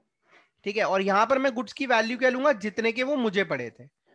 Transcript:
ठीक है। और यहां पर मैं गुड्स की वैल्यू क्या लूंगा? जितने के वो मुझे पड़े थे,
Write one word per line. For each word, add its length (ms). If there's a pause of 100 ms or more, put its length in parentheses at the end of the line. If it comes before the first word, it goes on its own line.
(680)
ठीक 100
है। 80
और 180
यहां 240
पर 120
मैं 160
गुड्स 180
की 140
वैल्यू 320
क्या 120
लूंगा? 240
जितने 380
के 100
वो 160
मुझे 260
पड़े 260
थे, 160 (280)